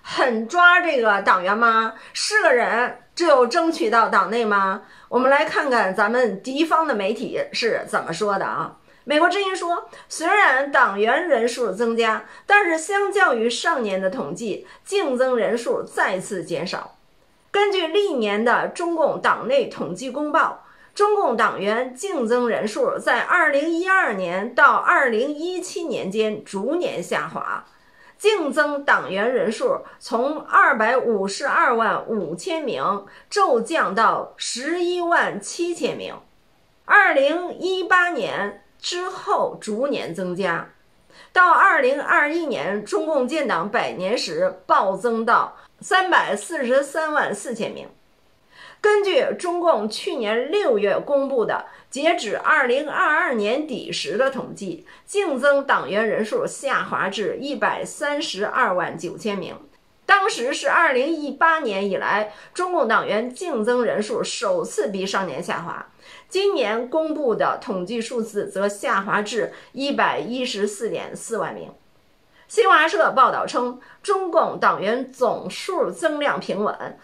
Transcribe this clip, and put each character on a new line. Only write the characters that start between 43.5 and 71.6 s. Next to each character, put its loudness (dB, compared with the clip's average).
百 -2
年 -2
时 -2
暴 4
增 -2
到 2
三 2
百 4
四 -6
十 4
三 -4
万 0
四 -8
千 -6
名。 -14
根 4
据 2
中 -4
共 2
去 -6
年 -2
六 2
月 2
公 0
布 0
的 -2
截 2
止 -4
二 2
零 0
二 0
二 2
年 -2
底 -8
时 -6
的 2
统 -10
计， -12
竞 -2
争 4
党 0
员 0
人 0
数 -2
下 -4
滑 -2
至 -4
一 -6
百 -2
三 -6
十 -6
二 0
万 -4
九 -10
千 -4
名。 -10
当 4
时 -4
是 -4
二 4
零 2
一 -4
八 2
年 -2
以 -2
来 -2
中 -2
共 2
党 2
员 -2
竞 -4
争 2
人 0
数 -4
首 -2
次 -4
比 -4
上 -2
年 -8
下 -6
滑， -10
今 0
年 -2
公 -2
布 0
的 0
统 -6
计 -6
数 -6
字 -6
则 -2
下 -2
滑 -2
至 -4
一 -4
百 0
一 -6
十 -4
四 -6
点 -8
四 -8
万 -6
名。 -14